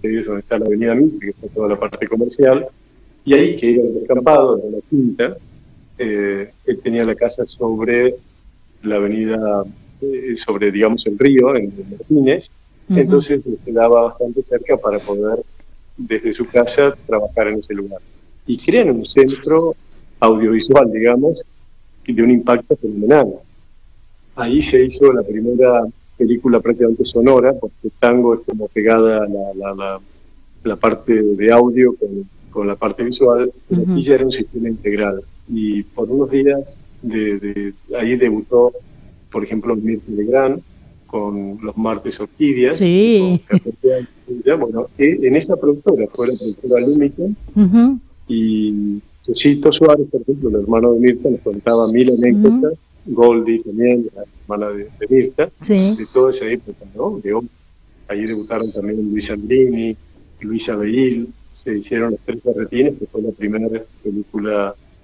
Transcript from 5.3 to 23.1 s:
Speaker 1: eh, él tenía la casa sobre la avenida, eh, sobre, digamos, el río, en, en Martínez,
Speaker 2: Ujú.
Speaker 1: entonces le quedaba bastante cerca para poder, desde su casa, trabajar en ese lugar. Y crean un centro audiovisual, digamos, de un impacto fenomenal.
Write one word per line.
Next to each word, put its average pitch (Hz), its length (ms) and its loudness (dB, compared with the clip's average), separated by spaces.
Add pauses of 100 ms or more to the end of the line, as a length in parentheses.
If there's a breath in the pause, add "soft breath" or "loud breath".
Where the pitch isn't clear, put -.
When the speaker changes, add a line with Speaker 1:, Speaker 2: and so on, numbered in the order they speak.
Speaker 1:
eh, 101 520 -4 (140)
él - 180 -4
tenía 117 220 -2
la 110 100 -2
casa 117 300 -4
sobre 120 720 -2 (680)
la 107 140 -4
avenida, 107 680 -2 (380)
eh, 131 360 -6
sobre, 101 360 -2
digamos, 110 340 0
el 104 120 -4
río, 135 360 4
en, 110 100 0
en 98 260 -12
Martínez, 143 580 0 (400)
Speaker 2:
Ujú. 185 100 2
Speaker 1:
entonces 143 460 2
le 117 140 -8
quedaba 117 460 4
bastante 120 380 -4
cerca 123 360 -2
para 104 200 -2
poder, 104 460 -4 (540)
desde 110 340 -4
su 117 140 -6
casa, 135 500 2 (100)
trabajar 107 420 -2
en 107 100 -4
ese 104 160 -10
lugar. 98 260 -10 (460)
Y 120 100 -4
crean 226 340 2
un 113 140 -2
centro 151 720 2 (420)
audiovisual, 113 720 4
digamos, 123 540 0 (600)
de 113 160 0
un 120 80 6
impacto 120 440 2
fenomenal. 107 600 2 (1000)